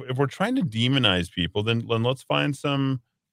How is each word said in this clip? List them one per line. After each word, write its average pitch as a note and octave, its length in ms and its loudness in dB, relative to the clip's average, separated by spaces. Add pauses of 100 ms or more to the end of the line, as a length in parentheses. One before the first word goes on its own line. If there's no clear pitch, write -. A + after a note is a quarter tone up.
if B2+ 80 -2
we're C#3 100 2
trying A3 300 -2
to C#4 40 0
demonize A2+ 680 2
people, F2+ 320 -2
then, A2+ 240 -2
then A2+ 160 0
let's C3 180 -2
find D3 340 0
some, C3+ 460 -2 (320)